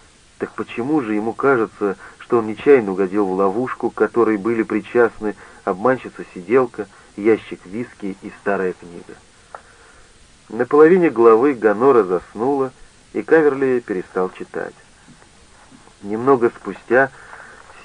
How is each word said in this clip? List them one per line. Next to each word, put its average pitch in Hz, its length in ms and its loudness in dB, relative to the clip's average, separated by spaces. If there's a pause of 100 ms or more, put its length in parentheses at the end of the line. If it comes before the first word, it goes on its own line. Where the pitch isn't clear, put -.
(380)
Так - 160 -10
почему 131 480 -4
же 107 140 -4
ему 107 180 -4
кажется, 110 640 -2 (220)
что 123 200 -2
он 110 80 -2
нечаянно 110 440 2
угодил 98 340 -2
в 92 80 -2
ловушку, 98 560 -2
к - 60 -8
которой 110 420 0
были 113 260 -2
причастны 107 720 -2 (300)
обманщица-сиделка, 104 1200 -4 (300)
ящик 101 480 -2
виски 101 560 -10
и 101 100 -14 (100)
старая 95 320 -4
книга? 87 420 -20 (1300)
На 117 160 -4
половине 160 440 6
главы 117 440 4
Гонора 110 500 2
заснула, 123 680 -4 (400)
и 107 100 -6
Каверли 135 640 2
перестал 92 440 -6
читать. - 440 -12 (1300)
Немного 117 540 0
спустя 120 560 -2 (720)